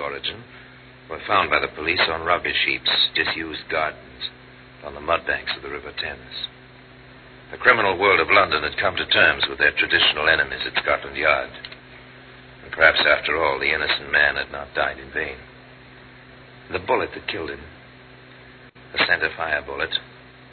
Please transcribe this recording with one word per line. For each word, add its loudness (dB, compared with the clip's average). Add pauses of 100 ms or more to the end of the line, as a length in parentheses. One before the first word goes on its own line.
origin, -8 (680)
were -10
found 2
by 4
the -2
police -2
on -4
rubbish 0
heaps, -2 (240)
disused -4
gardens, -4 (540)
on -10
the -12
mud 0
banks -4
of -14
the -10
River -10
Thames. -10 (1120)
The -12
criminal 4
world 4
of 0
London 4
had -6
come 0
to -4
terms 4
with -8
their 4
traditional 2
enemies 2
at -2
Scotland -2
Yard. 0 (1120)
And -18
perhaps, 6
after 2
all, 2
the 0
innocent -2
man 4
had -6
not -10
died 0
in -16
vain. -4 (1400)
The -4
bullet 0
that -12
killed -6
him, -12 (1300)
the 2
centre 0
fire -2
bullet, -6 (640)